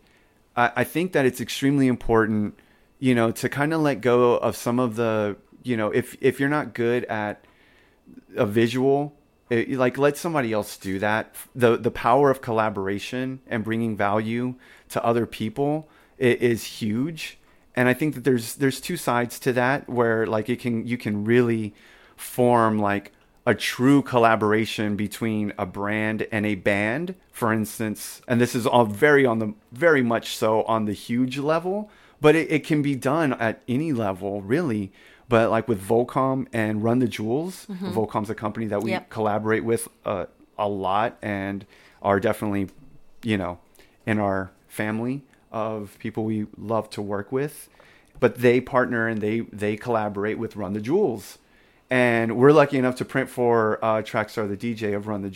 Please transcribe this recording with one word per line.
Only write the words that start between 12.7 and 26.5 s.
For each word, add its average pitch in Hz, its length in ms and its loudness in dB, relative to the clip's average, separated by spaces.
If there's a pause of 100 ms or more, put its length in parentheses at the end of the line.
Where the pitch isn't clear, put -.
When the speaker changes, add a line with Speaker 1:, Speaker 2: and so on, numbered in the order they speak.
Speaker 1:
and 110 160 -4
bringing 113 320 -2
value 110 600 -2 (340)
to - 160 -2
other 117 220 2
people 143 640 -4 (280)
i-, 131 60 0
is 120 400 2
huge. 127 760 -6 (360)
And 123 120 2
I 123 80 4
think 147 200 -2
that 123 100 -10
there's, 123 300 0
there's 135 260 0
two 180 160 -8
sides 120 440 -2
to 135 120 0
that 127 380 0
where, 117 360 2
like, 110 220 -2
it 120 120 -2
can, 113 260 -4
you 120 100 -4
can 104 300 -4
really 117 480 2 (420)
form, 117 600 2
like, 101 340 -2 (320)
a 120 100 2
true 135 460 4
collaboration 110 960 2
between 107 640 -4
a 101 80 -4
brand 107 640 -4
and 107 160 -2
a 104 80 0